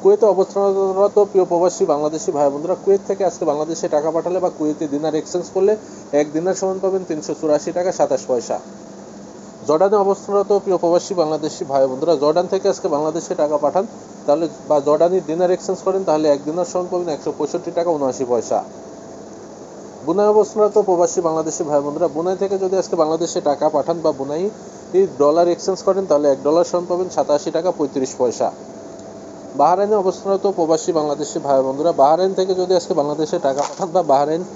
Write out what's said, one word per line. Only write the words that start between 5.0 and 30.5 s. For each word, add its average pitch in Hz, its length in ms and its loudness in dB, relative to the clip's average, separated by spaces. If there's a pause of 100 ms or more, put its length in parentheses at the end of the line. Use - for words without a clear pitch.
এক্সচেঞ্জ 170 380 -4
করলে, 196 220 4 (360)
এক 147 200 2
দিনার 170 220 -2
সমান 190 280 -4
পাবেন 190 260 -2
তিনশো 151 340 -6
চুরাশি - 300 0
টাকা 180 200 -2
সাতাশ 147 360 0
পয়সা। 117 320 -2 (1080)
জর্ডানে 180 280 4
অবস্থানরত 196 560 2
প্রিয় 196 260 2
প্রবাসী 170 360 0
বাংলাদেশি 156 520 -2
ভাই 135 220 2
বোনেরা, 147 280 2
জর্ডান 156 320 2
থেকে 190 220 0
আজকে 185 180 -2
বাংলাদেশে 156 480 -2
টাকা 151 220 0
পাঠান 156 300 0 (380)
তাহলে 156 220 2 (200)
বা 151 120 4
জর্ডানি 156 480 4
দিনার 180 240 0
এক্সচেঞ্জ 180 300 -2
করেন, 190 220 0
তাহলে 156 260 2
এক 143 160 2
দিনার 170 200 -2
সমান 180 260 -4
পাবেন 180 180 -2
একশো 147 280 -6
পঁয়ষট্টি 147 340 -4
টাকা 170 180 -2
ঊনআশি 135 380 0
পয়সা। 117 360 0 (1400)
বুনাই 190 220 2
অবস্থানরত 208 500 4
প্রবাসী 180 440 2
বাংলাদেশি 160 420 -2
ভাই 147 180 2
বোনেরা, 151 260 -2
বুনাই 165 280 -2
থেকে 196 220 -2
যদি 190 200 0
আজকে 180 180 -2
বাংলাদেশে 160 460 0
টাকা 147 280 2
পাঠান 151 300 0
বা 160 120 2
বুনাই 147 380 -4 (680)
ডলার 151 300 6
এক্সচেঞ্জ 175 360 -2
করেন, 196 220 2
তাহলে 147 260 4
এক 135 120 0
ডলার 160 200 4
সমান 175 240 -2
পাবেন 180 220 -2
সাতাশি 147 420 0
টাকা 165 200 0
পঁয়ত্রিশ 135 460 -2
পয়সা। 120 340 0 (1040)
বাহরাইনে 185 400 4
অবস্থানরত 190 560 0